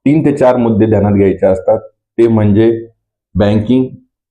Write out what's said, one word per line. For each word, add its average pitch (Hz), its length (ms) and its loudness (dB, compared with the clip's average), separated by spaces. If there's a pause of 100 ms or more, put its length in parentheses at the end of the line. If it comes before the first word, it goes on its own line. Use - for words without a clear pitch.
तीन 143 200 2
ते 147 120 0
चार 127 180 2
मुद्दे 113 300 0
ध्यानात 104 260 0
घ्यायचे 98 340 0
असतात, 98 340 0 (100)
ते - 380 -2
म्हणजे 113 600 0 (480)
बँकिंग, 107 500 0 (460)